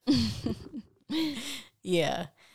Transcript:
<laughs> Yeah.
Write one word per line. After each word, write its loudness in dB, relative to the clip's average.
<laughs> 0
Yeah. 2